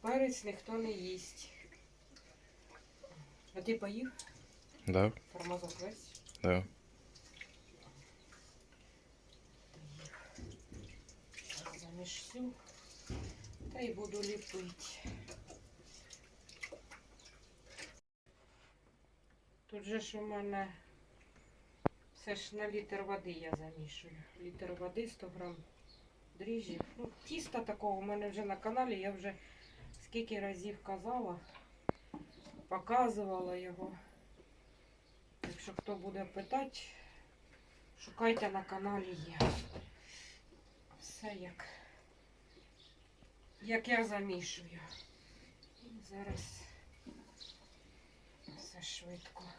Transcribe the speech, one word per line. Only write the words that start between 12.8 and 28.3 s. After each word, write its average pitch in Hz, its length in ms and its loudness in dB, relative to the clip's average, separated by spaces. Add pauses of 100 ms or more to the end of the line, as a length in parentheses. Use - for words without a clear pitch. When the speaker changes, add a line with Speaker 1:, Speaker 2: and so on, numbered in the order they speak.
Speaker 1:
та 262 60 -2
й 233 140 2
буду 202 280 0
ліпити. 196 640 -2 (4000)
Тут 202 160 -4
же 214 160 4
ж 214 180 -2
у 208 40 0
мене 202 520 2 (1400)
все 208 200 -2
ж 202 200 -6
на 208 160 2
літр 202 300 0
води 185 300 0
я 165 200 -2
замішую. 160 640 -6 (280)
Літр 175 380 -6
води, 180 280 0
сто 202 200 -8
грам 175 280 -6 (840)
дріжджів. 196 420 0 (160)
Ну, 233 120 -4 (160)
тіста 302 340 2
такого 208 380 4
у 190 40 2
мене 208 280 2
вже 202 160 0